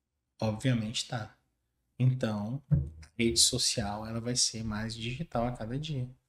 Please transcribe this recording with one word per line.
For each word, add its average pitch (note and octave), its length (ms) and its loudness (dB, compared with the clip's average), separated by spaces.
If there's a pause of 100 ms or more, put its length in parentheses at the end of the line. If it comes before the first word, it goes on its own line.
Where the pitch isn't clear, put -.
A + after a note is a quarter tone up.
(400)
Obviamente A2 680 0
tá. G#2+ 260 -8 (640)
Então, B2 720 2
a - 60 6 (420)
rede A#2 220 4
social, G#2+ 680 2
ela A2+ 140 -4
vai A#2+ 160 -2
ser A2+ 280 2
mais A2 320 -2
digital A#2+ 520 -4
a B2 60 -2
cada A#2+ 260 -6
dia. D3 280 -4 (220)